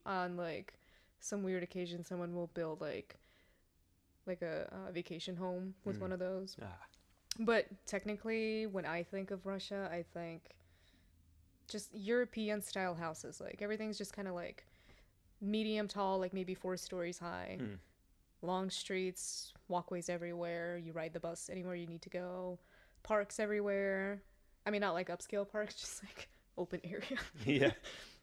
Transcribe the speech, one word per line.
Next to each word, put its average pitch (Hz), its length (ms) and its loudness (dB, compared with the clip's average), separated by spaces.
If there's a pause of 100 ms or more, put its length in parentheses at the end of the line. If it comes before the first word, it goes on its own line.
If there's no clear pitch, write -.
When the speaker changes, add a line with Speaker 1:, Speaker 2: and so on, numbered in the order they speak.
Speaker 1:
on, 180 300 0
like, 170 380 -4 (460)
some 202 240 -2
weird 185 180 2
occasion, 175 420 -2
someone 175 300 -2
will 175 140 0
build, 160 340 -2
like, - 360 -4 (1080)
like, 180 160 -4
a, 160 320 -2
uh, 190 180 -6
vacation 175 440 -4
home 185 400 -2 (100)
with 202 120 0
Speaker 2:
Mm. 202 40 -4
Speaker 1:
one 185 100 0
of 185 80 0
those. 185 420 -2
Speaker 2:
Ah. 92 260 -10 (520)
Speaker 1:
But 117 280 6 (180)
technically, 220 800 0
when 190 200 0
I 165 180 2
think 196 260 -4
of 185 160 -4
Russia, 196 460 -2
I 170 120 0
think 165 520 -8 (1120)
just - 260 -6
European 214 680 2
style 185 340 0
houses. 160 460 -4
Like, - 200 -6
everything's 214 360 -2
just - 180 -6
kinda, 196 180 -4
like, - 320 -6 (760)
medium 214 460 4
tall, 196 300 4
like, 185 160 2
maybe 185 220 0
four 180 220 0
stories 175 420 -2
high. 180 400 -4
Speaker 2:
Mm. 104 180 -2 (640)
Speaker 1:
Long 185 280 2
streets, - 840 -2 (140)
walkways 175 420 0
everywhere. 170 680 0
You 165 160 -6
ride 160 200 -2
the 175 60 -2
bus 170 300 -4
anywhere 180 260 -2
you 170 120 -4
need 170 160 -6
to 196 60 -12
go. 180 480 -2 (460)
Parks 208 360 2
everywhere. 202 840 2 (440)
I 214 60 2
mean, 208 100 6
not, 196 120 6
like, 175 160 2
upscale 202 400 0
parks, 214 260 0
<laughs> - 60 -10
just, - 220 -6
like, - 260 -12 (280)
open 180 260 0
area. 208 380 -2
Speaker 2:
<laughs> 131 240 -6
Yeah. 135 260 10 (520)